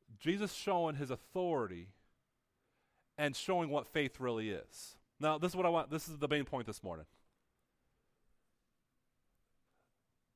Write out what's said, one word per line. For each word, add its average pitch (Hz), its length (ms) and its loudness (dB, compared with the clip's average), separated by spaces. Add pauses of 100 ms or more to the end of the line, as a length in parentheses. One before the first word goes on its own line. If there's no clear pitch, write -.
(180)
Jesus 196 340 2
showing 170 440 2
his 139 140 -2
authority 117 840 -2 (1200)
and 147 180 2
showing 175 360 0
what 143 160 0
faith 139 340 -2
really 113 300 0
is. - 480 -10 (200)
Now, 156 200 2
this 170 140 0
is 170 40 -8
what 185 80 4
I 175 60 6
want, 165 180 4
this 156 180 -4
is 156 120 -10
the 143 100 0
main 147 160 2
point 127 220 -4
this - 160 -8
morning. 82 240 -8 (3250)